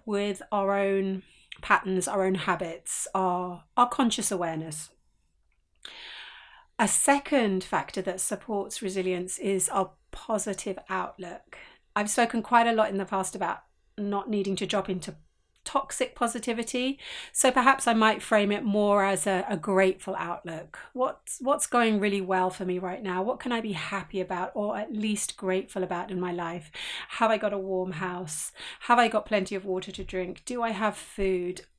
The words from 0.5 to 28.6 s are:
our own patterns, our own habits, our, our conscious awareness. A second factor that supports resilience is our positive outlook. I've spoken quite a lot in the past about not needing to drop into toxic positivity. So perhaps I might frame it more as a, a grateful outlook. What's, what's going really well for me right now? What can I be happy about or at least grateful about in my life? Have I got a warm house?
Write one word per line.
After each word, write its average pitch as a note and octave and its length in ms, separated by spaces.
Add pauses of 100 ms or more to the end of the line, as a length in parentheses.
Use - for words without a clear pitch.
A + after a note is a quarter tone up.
our G3 240
own G3 480 (380)
patterns, F#3+ 480
our G3 160
own F#3+ 120
habits, E3 760
our, F3+ 500 (120)
our B3 100
conscious A#3+ 460
awareness. D#3+ 560 (1900)
A G#3 100
second B3 720
factor - 380
that F#3 180
supports G3+ 640
resilience F#3 580
is F#3+ 300
our F#3+ 220 (200)
positive G3+ 680 (100)
outlook. F3+ 680 (360)
I've G#3 140
spoken A#3 340
quite A#3 240
a A#3 60
lot A3 160
in G3 80
the G3 80
past F#3+ 320
about F3+ 280 (340)
not G3+ 320
needing G3 260
to G3 100
drop F#3+ 220
into F#3 280 (460)
toxic - 520
positivity. A#3+ 840 (340)
So - 180
perhaps C4 360
I A#3 60
might A3 300
frame G#3 280
it G#3 140
more G3+ 400
as G3 220
a, F#3+ 200
a G3+ 120
grateful F#3+ 580
outlook. E3+ 640 (160)
What's, - 480
what's C4+ 240
going A3+ 340
really G3+ 220
well F#3 260
for F#3 160
me F3+ 140
right F#3 240
now? F#3 200
What B3 180
can B3 120
I A#3 80
be G#3+ 120
happy F#3 500
about F3+ 320
or G#3 240
at A3+ 160
least G#3+ 420
grateful F#3+ 480
about F3+ 260
in F#3 80
my F3+ 140
life? E3+ 380 (400)
Have A3+ 200
I A3 60
got G#3 160
a G3+ 60
warm F#3 340
house? F3+ 600 (280)